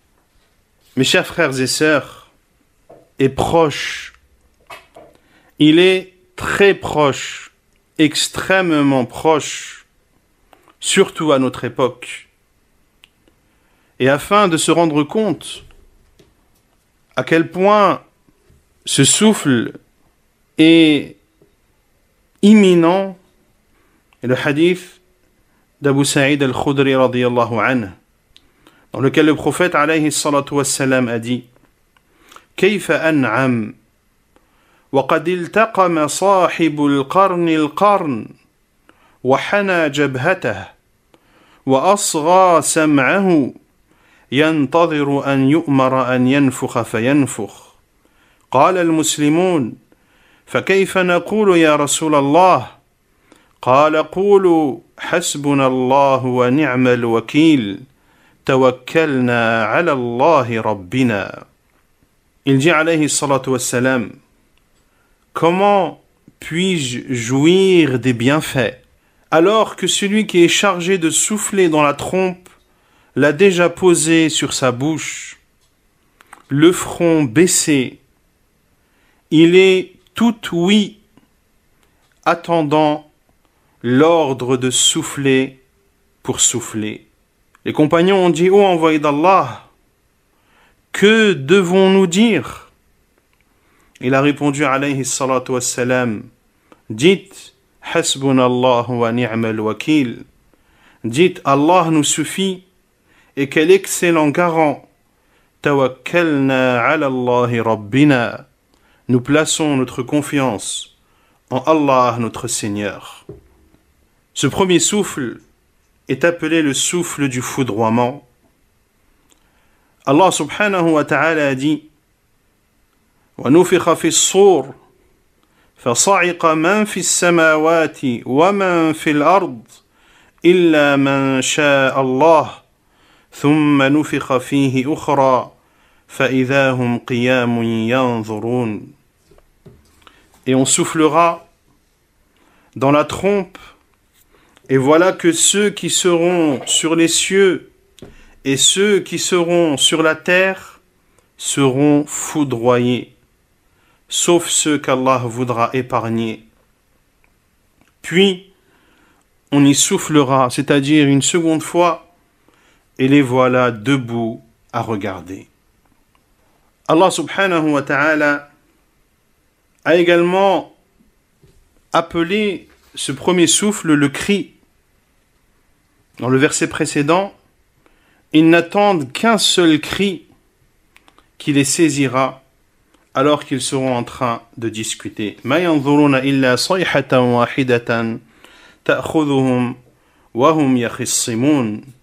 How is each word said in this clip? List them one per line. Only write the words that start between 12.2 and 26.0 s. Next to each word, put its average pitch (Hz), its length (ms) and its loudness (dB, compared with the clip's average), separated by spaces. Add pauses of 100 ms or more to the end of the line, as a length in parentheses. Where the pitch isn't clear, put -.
Et 127 100 2
afin 202 380 2
de 160 100 0
se 160 140 0
rendre 156 320 2
compte - 600 -6 (1500)
à 131 80 -2
quel 160 280 0
point 196 500 2 (840)
ce - 180 0
souffle 143 680 0 (840)
est 156 580 4 (1300)
imminent, 190 760 4 (1040)
et 120 40 -6
le 127 80 0
hadith 160 640 -2 (840)
d'Abu 139 220 2